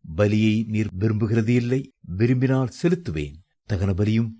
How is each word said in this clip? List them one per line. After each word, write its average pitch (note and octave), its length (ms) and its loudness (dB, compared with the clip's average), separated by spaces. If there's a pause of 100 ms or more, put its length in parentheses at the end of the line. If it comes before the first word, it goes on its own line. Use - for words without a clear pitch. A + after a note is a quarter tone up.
(120)
பலியை G#2+ 440 2 (120)
நீர் G#2+ 260 -2
விரும்புகிறது A2 640 0
இல்லை, A#2+ 260 0 (300)
விரும்பினால் B2+ 640 2
செலுத்துவேன். D#2+ 640 -2 (320)
தகன G2 240 0
பலியும் A2 460 0